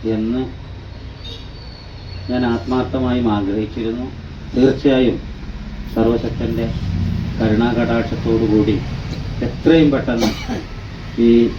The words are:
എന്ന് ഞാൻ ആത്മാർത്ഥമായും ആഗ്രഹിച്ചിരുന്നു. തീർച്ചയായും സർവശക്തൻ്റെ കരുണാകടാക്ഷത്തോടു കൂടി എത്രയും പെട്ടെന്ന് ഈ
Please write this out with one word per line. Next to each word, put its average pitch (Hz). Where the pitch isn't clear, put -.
എന്ന് 113
ഞാൻ 127
ആത്മാർത്ഥമായും 123
ആഗ്രഹിച്ചിരുന്നു. 110
തീർച്ചയായും 131
സർവശക്തൻ്റെ 117
കരുണാകടാക്ഷത്തോടു 113
കൂടി 104
എത്രയും 151
പെട്ടെന്ന് 117
ഈ 117